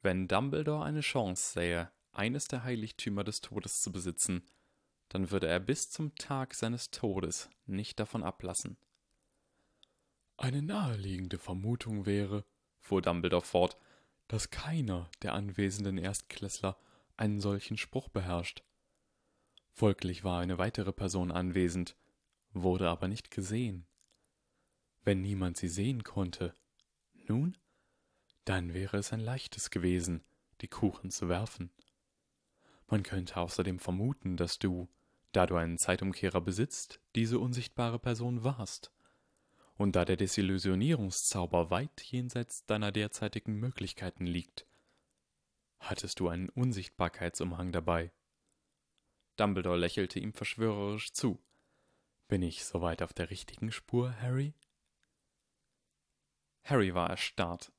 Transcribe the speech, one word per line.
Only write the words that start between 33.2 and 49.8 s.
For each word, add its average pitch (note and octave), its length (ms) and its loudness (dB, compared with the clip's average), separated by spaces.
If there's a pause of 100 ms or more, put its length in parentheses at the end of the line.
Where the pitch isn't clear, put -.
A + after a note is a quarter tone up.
außerdem F2+ 400 0
vermuten, F#2+ 580 -2
dass E2+ 220 0
du, F2+ 300 0 (440)
da F2+ 140 8
du F2+ 100 2
einen E2+ 220 2
Zeitumkehrer F#2 640 2
besitzt, F#2+ 580 -2 (140)
diese A2+ 240 4
unsichtbare A#2+ 600 -2
Person A#2+ 460 -2
warst. B2 480 -4 (840)
Und G2 200 4
da F2 80 8
der F#2 120 4
Desillusionierungszauber F#2+ 1500 2
weit G#2+ 320 -2
jenseits B2 640 -4
deiner G#2+ 260 2
derzeitigen G#2 640 -2
Möglichkeiten F#2+ 680 -4
liegt, F2 400 -4 (1120)
hattest - 400 -4
du F2+ 80 2
einen F2 220 -2
Unsichtbarkeitsumhang F2+ 1200 -2
dabei?" E2+ 400 2 (1200)
Dumbledore F#2 420 4
lächelte F2+ 420 0